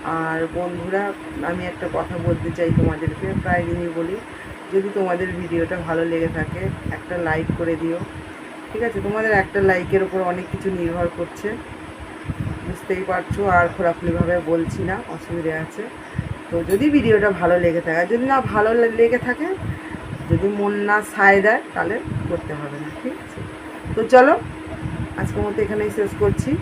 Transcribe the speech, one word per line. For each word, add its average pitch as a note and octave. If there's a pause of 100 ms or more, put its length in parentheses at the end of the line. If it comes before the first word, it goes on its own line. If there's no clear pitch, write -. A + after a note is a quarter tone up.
আর D#3+ (200)
বন্ধুরা, F3+ (480)
আমি F3+ (100)
একটা F3+
কথা E3 (120)
বলতে E3+
চাই E3+
তোমাদেরকে, D#3+ (160)
প্রায় F3+
দিনই F3
বলি, E3+ (560)
যদি G3
তোমাদের F#3 (120)
ভিডিওটা E3 (100)
ভালো E3 (100)
লেগে E3
থাকে, F3 (340)
একটা - (120)
লাইক D#3 (100)
করে E3
দিও, E3 (720)
ঠিক A3
আছে? A3+
তোমাদের A3
একটা G3 (120)
লাইকের F#3
ওপর F#3
অনেক F3+
কিছু F#3+ (100)
নির্ভর E3+ (120)
করছে, E3+ (1200)
বুঝতেই F#3
পারছো। F3+ (160)
আর F3
খোলাখুলিভাবে F3 (120)
বলছি E3 (100)
না, G3 (180)
অসুবিধে D#3+ (120)
আছে। G#3 (640)
তো E3+ (120)
যদি G#3
ভিডিওটা G#3+
ভালো F3
লেগে E3+
থাকে, E3
আর F3+
যদি A#3+
না C4+
ভালো G#3+
লে-, A#3
লেগে A#3
থাকে, B3 (840)
যদি E3+ (120)
মন G3+ (160)
না G#3 (160)
সায় G3
দেয়, B3+ (120)
তাহলে F3 (320)
করতে E3
হবে C#3+
না, D3+ (140)
ঠিক C4 (100)
আছে? - (540)
তো A3 (120)
চলো, C4 (880)
আজকের -
মতো G#3
এখানেই G#3
শেষ G3+ (100)
করছি। G#3 (100)